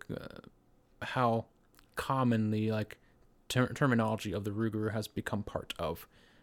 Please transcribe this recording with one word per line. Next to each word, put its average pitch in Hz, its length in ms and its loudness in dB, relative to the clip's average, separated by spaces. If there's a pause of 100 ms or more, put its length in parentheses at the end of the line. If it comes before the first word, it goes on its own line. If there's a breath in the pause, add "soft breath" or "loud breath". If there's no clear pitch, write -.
(120)
uh, - 920 -14
how 117 400 0 (500)
common 120 540 2
the, 107 220 2
like, 107 260 -2 (500 soft breath)
ter-, 123 200 4
terminology 113 680 2
of 101 120 -2
the 107 60 0
Rougarou 107 420 0
has 110 140 -2
become 107 360 -4
part - 340 -8
of 85 300 -4 (360 soft breath)